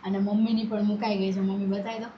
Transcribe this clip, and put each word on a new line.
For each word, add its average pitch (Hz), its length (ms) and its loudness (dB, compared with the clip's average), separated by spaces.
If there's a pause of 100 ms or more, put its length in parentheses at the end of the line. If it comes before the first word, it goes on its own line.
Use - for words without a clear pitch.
અને 196 140 -2
મમ્મીની 220 460 2
પણ 214 200 0
મુકાઈ 208 340 0
ગઈ 190 160 0
છે. 196 60 -2
મમ્મી, 196 260 0
બતાવી 202 340 -2
દો. 226 60 -6 (120)